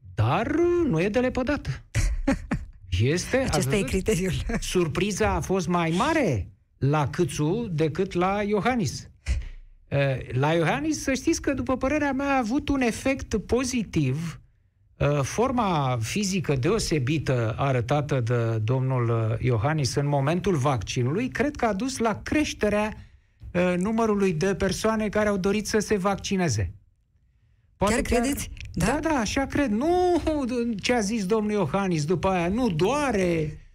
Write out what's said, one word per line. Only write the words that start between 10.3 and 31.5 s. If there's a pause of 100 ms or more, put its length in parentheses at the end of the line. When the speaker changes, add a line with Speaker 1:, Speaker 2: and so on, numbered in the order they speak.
Speaker 1:
la
Iohannis,
să
știți
că,
după
părerea
mea,
a
avut
un
efect (100)
pozitiv. (560)
Eh,
forma
fizică
deosebită
arătată
de
domnul, (100)
eh,
Iohannis
în
momentul
vaccinului,
cred
că
a
dus
la
creșterea, (560)
eh,
numărului
de
persoane
care
au
dorit
să
se
vaccineze. (1040)
Poate
Speaker 2:
Chiar
Speaker 1:
chiar
Speaker 2:
credeți? (220)
Da?
Speaker 1:
Da,
da,
așa
cred.
Nu (920)
ce
a
zis
domnul